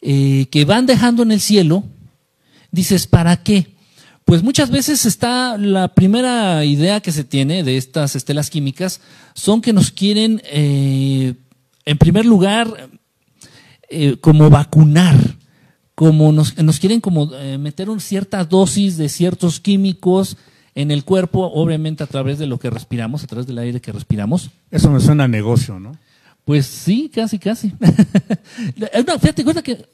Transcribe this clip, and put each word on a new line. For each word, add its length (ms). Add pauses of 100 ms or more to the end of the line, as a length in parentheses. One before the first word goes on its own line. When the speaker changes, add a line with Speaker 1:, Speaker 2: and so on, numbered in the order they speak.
Speaker 1:
eh, 500
que 140
van 200
dejando 380
en 80
el 100
cielo. 420 (880)
Dices, 360
¿para 360
qué? 320 (480)
Pues 200
muchas 280
veces 340
está 520
la 320
primera 760
idea 380
que 100
se 120
tiene 400
de 140
estas 380
estelas 340
químicas 520 (320)
son 280
que 120
nos 180
quieren, 540
eh, 880 (520)
en 120
primer 280
lugar, 640 (1000)
eh, 300
como 300
vacunar, 680 (800)
como 380
nos, 240
nos 220
quieren 200
como, 360
eh, 220
meter 320
una 120
cierta 420
dosis 540
de 100
ciertos 540
químicos 760 (400)
en 160
el 140
cuerpo, 480
obviamente 500
a 40
través 300
de 100
lo 120
que 100
respiramos, 540
a 40
través 200
del 120
aire 200
que 140
respiramos. 560 (220)
Speaker 2:
Eso 200
me 80
suena 240
a 60
negocio, 500
¿no? 140 (500)
Speaker 1:
Pues 220
sí, 480
casi, 260
casi. 400
<laughs> 960 (320)
No, 120
fíjate, 240
ahorita 200
que 300